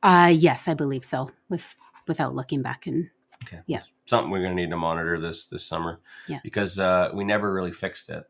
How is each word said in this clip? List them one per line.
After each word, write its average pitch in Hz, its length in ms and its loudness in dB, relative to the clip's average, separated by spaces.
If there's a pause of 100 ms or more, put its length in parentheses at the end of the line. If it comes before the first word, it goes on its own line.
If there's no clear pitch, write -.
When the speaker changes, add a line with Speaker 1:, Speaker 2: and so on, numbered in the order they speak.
Speaker 1:
Uh, 175 320 8
yes, 160 340 4
I 165 60 2
believe 135 300 -2
so. 131 260 -4 (180)
With, - 280 -8 (300)
without 135 280 -2
looking 135 280 -4
back 127 240 -8
and 170 240 -4 (340)
Speaker 2:
Okay. 85 220 -16
Speaker 1:
Yeah. - 160 -6 (220)
Speaker 2:
Something 87 280 0
we're 95 100 -2
gonna 90 140 -2
need 87 140 -2
to 85 60 -4
monitor 82 440 -2
this, 82 260 -8
this - 180 -10
summer. 82 360 -6 (260)
Speaker 1:
Yeah. 85 160 -8
Speaker 2:
Because, 98 380 -4
uh, 92 340 4
we 98 100 -4
never 104 280 0
really 92 180 -2
fixed - 400 -10
it. 80 200 -12